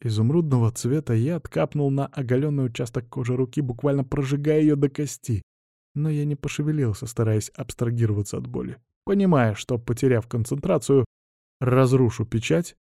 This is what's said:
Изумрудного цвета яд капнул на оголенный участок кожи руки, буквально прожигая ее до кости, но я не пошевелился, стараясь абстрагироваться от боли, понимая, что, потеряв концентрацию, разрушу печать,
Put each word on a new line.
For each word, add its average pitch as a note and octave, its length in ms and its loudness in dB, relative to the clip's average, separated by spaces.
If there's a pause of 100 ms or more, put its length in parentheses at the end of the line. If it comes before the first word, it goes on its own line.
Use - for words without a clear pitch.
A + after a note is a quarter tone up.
Изумрудного A#2+ 680 2
цвета B2 440 -2
яд D3 340 -2
капнул D3 420 -2
на C#3 160 -2
оголенный C#3 600 -2
участок A#2+ 420 -6
кожи B2 280 -4
руки, C3 260 -2
буквально C#3 420 -2
прожигая C#3+ 560 0
ее D3+ 160 4
до C#3 140 2
кости, C3+ 500 -6 (540)
но D3+ 160 -2
я D3 160 -2
не D3 80 0
пошевелился, C#3+ 720 -2
стараясь A2 440 0
абстрагироваться A#2 840 -2
от B2+ 100 -6
боли, B2 300 -8 (280)
понимая, E3+ 500 4
что, B2 240 -4
потеряв A#2 480 0
концентрацию, C#3 800 0 (520)
разрушу B2+ 680 2
печать, D#3 580 -2